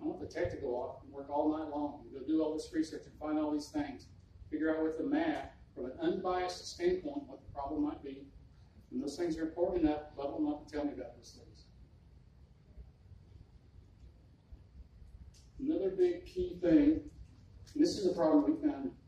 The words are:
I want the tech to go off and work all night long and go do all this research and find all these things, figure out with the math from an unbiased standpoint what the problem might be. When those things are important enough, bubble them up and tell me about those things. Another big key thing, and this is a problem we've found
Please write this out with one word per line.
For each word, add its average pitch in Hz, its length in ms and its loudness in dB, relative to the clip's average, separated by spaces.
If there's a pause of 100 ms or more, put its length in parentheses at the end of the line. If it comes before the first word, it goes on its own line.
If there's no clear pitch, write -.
I 302 60 -6
want - 140 -4
the - 60 -6
tech 175 260 -2
to - 40 -6
go 135 120 -6
off - 360 -4
and - 80 -18
work 139 160 -10
all 151 280 4
night 156 120 -2
long 147 340 -2
and - 160 -12
go - 80 -6
do 156 160 6
all 311 120 4
this - 180 -6
research - 320 0
and - 160 -20
find 151 180 0
all 151 140 2
these 147 160 -2
things, 135 380 -4 (440)
figure 160 240 2
out 160 80 0
with 156 140 0
the - 80 -2
math - 460 0 (240)
from 123 120 -6
an - 140 -6
unbiased 180 760 0
standpoint 285 520 0
what - 140 -18
the - 120 -18
problem 147 300 -4
might 151 200 -2
be. 139 240 -12 (640)
When 127 100 -2
those - 160 -6
things 165 220 -2
are 160 40 -2
important 170 420 0
enough, 151 320 0
bubble 143 220 -4
them 151 100 0
up 147 140 -4
and - 80 -18
tell 147 140 -2
me 135 80 -2
about 123 240 -12
those - 220 -20
things. - 260 -20 (4000)
Another 320 320 0
big 359 360 2
key - 340 -4
thing, 311 400 8 (720)
and 294 100 2
this - 140 4
is 196 100 0
a - 80 4
problem 165 300 6
we've 302 260 2
found - 200 -6 (180)